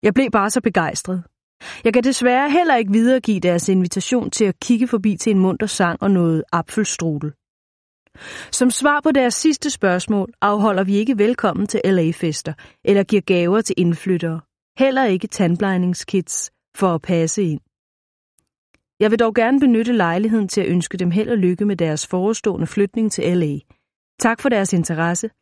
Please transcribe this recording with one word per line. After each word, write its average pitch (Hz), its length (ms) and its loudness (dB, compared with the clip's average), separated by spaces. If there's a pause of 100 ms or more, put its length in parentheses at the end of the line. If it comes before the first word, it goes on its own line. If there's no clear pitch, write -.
Jeg 202 100 2
blev 247 180 2
bare 202 180 0
så 233 120 -2
begejstret. 180 640 -4 (600)
Jeg 233 100 2
kan 247 100 4
desværre 254 480 2
heller 320 240 4
ikke 220 160 0
videregive 226 480 2
deres 175 300 0
invitation 190 640 0
til - 140 0
at 185 140 -2
kigge 240 280 0
forbi 208 300 0
til - 140 -2
en 196 80 4
munter 185 280 0
sang 175 340 -2
og 196 100 0
noget 165 400 2
apfelstrudel. 165 800 -4 (1160)
Som 254 200 2
svar 294 300 0
på 311 100 2
deres 254 220 2
sidste - 360 -2
spørgsmål 190 720 -2
afholder 202 420 2
vi 196 120 0
ikke 220 220 0
velkommen 208 500 0
til - 180 -2
L 190 140 2
A-fester 160 540 -2 (300)
eller 196 200 4
giver 202 180 0
gaver 180 400 2
til 208 160 -4
indflyttere. 170 640 -2 (420)
Heller 269 220 2
ikke 190 220 0
tandplejningskits 180 1200 -2 (240)
for 180 200 0
at 151 60 -4
passe 170 420 -2
ind. 156 180 -2 (1400)
Jeg 208 120 2
vil 226 80 0
dog 226 160 2
gerne 240 240 2
benytte 240 340 2
lejligheden 208 540 0
til 202 140 -2
at - 60 -2
ønske 180 300 -2
dem 175 140 0
held 208 180 0
og 233 80 0
lykke 185 280 0
med 202 100 0
deres 160 320 -2
forestående 190 600 -2
flytning 202 440 -2
til - 260 -2
L 170 60 0
A. 147 140 -4 (600)
Tak 226 220 0
for 277 80 0
deres 202 240 0
interesse. 170 560 -2 (120)